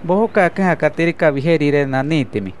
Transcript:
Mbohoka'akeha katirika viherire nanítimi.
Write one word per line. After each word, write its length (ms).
Mbohoka'akeha 720
katirika 560
viherire 540
nanítimi. 760